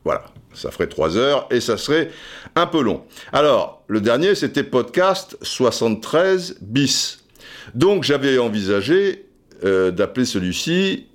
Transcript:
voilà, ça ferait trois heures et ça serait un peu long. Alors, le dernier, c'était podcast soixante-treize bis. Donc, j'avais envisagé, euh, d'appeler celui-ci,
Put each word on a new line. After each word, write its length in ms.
voilà, 200
ça 160
ferait 160
trois 300
heures 340
et 100
ça 160
serait 340
un 140
peu 120
long. 220
Alors, 560
le 120
dernier, 360
c'était 260
podcast 800
soixante-treize 1160
bis. 640
Donc, 300
j'avais 340
envisagé, 840
euh, 260
d'appeler 360
celui-ci, 880